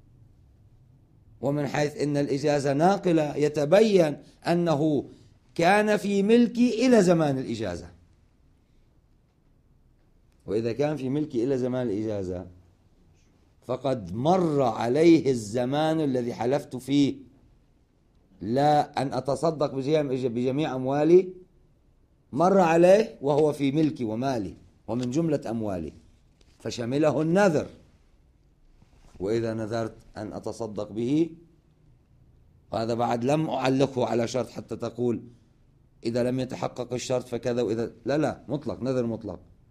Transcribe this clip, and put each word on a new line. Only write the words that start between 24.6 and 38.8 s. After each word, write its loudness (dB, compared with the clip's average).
ومن -4
جملة 0
أموالي، -6
فشمله -2
النذر. 2
وإذا -2
نذرت -6
أن -10
أتصدق -8
به، -2
وهذا -4
بعد -2
لم 0
أعلقه 0
على -2
شرط -4
حتى -12
تقول -4
إذا -2
لم -2
يتحقق -8
الشرط -4
فكذا، -4
وإذا -2
لا، 0
لا، -2
مطلق، -8